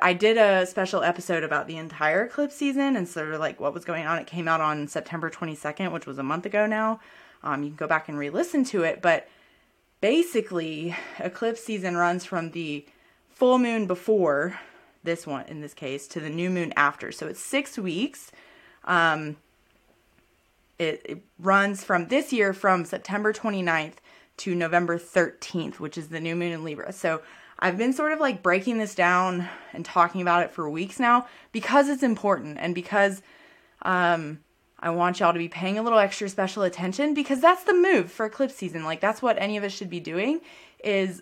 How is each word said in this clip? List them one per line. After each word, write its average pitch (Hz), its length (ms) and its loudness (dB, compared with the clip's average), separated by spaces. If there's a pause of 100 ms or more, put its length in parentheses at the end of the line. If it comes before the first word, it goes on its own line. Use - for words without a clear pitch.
I 180 120 4
did 214 240 4
a 196 300 6
special 185 360 -2
episode 175 400 0
about 147 240 -2
the 160 100 -10
entire 160 480 0
eclipse 285 300 -4
season 277 420 0
and 180 120 -2
sort 156 260 -6
of, 151 60 -4
like, 160 180 -4
what 143 160 -2
was 170 100 -12
going 160 220 -6
on. 165 120 0
It 147 80 -10
came 170 200 -6
out 160 140 2
on 151 260 0
September 160 420 -6
twenty-second, 160 640 -6
which 165 140 -8
was 135 120 -10
a 139 40 -6
month 156 240 -4
ago 208 200 0
now. 220 340 -2 (420)
Um, 143 200 -4
you 147 80 -6
can 151 60 -14
go 151 120 -4
back 156 200 0
and 151 80 -8
re-listen 240 500 -2
to 196 160 0
it, 160 200 -2
but 165 260 2 (720)
basically, 175 920 0 (240)
eclipse 226 460 -4
season 185 320 -4
runs 175 280 2
from 165 280 -6
the 151 340 -8 (420)
full 254 300 4
moon 226 280 0
before 180 760 2 (420)
this 165 240 -4
one, 139 200 -6
in 156 160 -12
this 147 120 -14
case, 139 340 -8
to 170 120 -10
the 151 100 -6
new 170 200 -2
moon 175 260 -2
after. 143 340 2
So - 160 -10
it's - 140 -10
six - 380 -4
weeks. 190 520 -6 (540)
Um, 156 520 2 (1400)
it, 160 260 -2
it 180 180 -10 (160)
runs 196 440 2
from 175 260 0
this 285 240 0
year, 202 200 4
from 185 320 2
September 208 480 -2
twenty-ninth 175 680 -2 (380)
to 180 160 -4
November 170 440 2
thirteenth, 170 840 -2
which 151 160 -8
is 156 120 -10
the 160 120 -8
new 165 160 -4
moon 170 160 -2
in 160 100 -8
Libra. 156 300 -8
So 160 300 -2 (400)
I've 180 140 2
been 240 160 2
sort 302 200 0
of, 311 80 -2
like, 262 220 0
breaking 190 360 2
this 208 160 -4
down 180 520 2 (280)
and 170 100 -8
talking 180 380 2
about 175 220 4
it - 60 -4
for 156 200 -6
weeks 175 280 -6
now 247 280 4 (260)
because 269 380 4
it's 269 120 -2
important 190 560 0
and 180 160 -2
because, 196 460 2 (640)
um, 170 580 0 (380)
I - 100 -6
want 175 320 0
y'all 170 140 4
to 170 40 -4
be 170 120 -4
paying 185 280 -4
a 220 40 -2
little 233 160 4
extra 202 320 2
special 196 320 -2
attention 190 500 -2
because 277 300 -2
that's 359 220 6
the 403 100 4
move 349 360 4
for - 140 -6
eclipse 262 300 -2
season. 165 280 -8
Like, 160 200 -4
that's 214 180 2
what 233 180 2
any 208 200 -2
of 202 60 -4
us 196 80 -4
should 190 180 -10
be 175 100 -6
doing 202 400 -2 (420)
is, 190 400 0